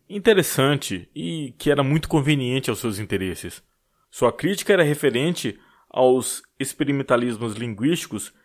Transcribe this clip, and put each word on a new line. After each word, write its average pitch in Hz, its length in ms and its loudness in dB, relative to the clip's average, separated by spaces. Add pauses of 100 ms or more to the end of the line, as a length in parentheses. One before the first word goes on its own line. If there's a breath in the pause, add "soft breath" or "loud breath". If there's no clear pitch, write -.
interessante 147 1040 2
e 156 460 -8
que - 100 0
era 143 140 4
muito 147 240 0
conveniente 135 640 0
aos 110 100 -2
seus 107 200 -4
interesses. 95 640 -6 (480)
Sua 120 220 2
crítica 190 400 -2
era 185 100 6
referente 143 760 0 (300 soft breath)
aos 127 520 2 (160)
experimentalismos 123 1000 -2
linguísticos 117 760 -4 (120)